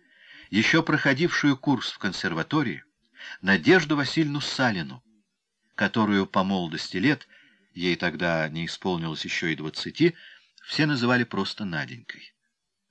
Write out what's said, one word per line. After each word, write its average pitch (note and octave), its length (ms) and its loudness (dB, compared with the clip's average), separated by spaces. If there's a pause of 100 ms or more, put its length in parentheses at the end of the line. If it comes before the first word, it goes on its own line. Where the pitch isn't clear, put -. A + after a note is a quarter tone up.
(500)
еще A2+ 320 4
проходившую D3 760 2
курс - 340 0
в - 60 -12
консерватории, F#2 880 -2 (560)
Надежду C#3+ 560 4
Васильевну D3 420 0
Салину, A#2 640 -2 (720)
которую G2+ 500 2
по F#2+ 200 0
молодости F2+ 500 -4
лет, B2+ 320 0 (460)
ей F2 240 0
тогда E2 500 0
не D#2+ 180 -4
исполнилось E2 600 -4
еще - 220 -4
и D#2+ 80 0
двадцати, D#2 600 0 (480)
все - 220 0
называли B2 400 2
просто G2+ 400 -6
Наденькой. - 680 -10 (580)